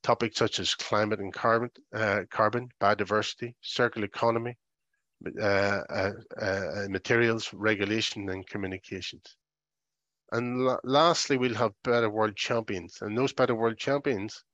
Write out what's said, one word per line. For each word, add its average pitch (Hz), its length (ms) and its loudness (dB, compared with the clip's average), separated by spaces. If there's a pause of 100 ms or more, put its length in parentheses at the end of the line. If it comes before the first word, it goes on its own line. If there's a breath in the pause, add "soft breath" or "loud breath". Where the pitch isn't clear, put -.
Topics 117 360 0
such 113 200 0
as 90 160 -2
climate 107 460 0
and 98 120 -6
carbon, 117 380 0 (240)
uh, 104 340 0
carbon, 120 420 0 (100)
biodiversity, 104 800 0
circular 117 460 -2
economy, 117 500 0 (840)
uh, 107 40 -2
uh, 101 680 2 (300)
uh, 98 480 -2
materials, 113 640 2
regulation, 104 800 0
and 95 180 -6
communications. 95 880 -10 (960)
And 123 300 -2
la-, 127 180 2
lastly, 147 540 4
we'll 123 160 0
have 107 200 0 (120)
Better 120 240 2
World 107 280 0
champions. 104 640 -4
And 104 160 -4
those 135 160 0
Better 123 200 2
World 113 220 0
champions 135 680 -2 (120)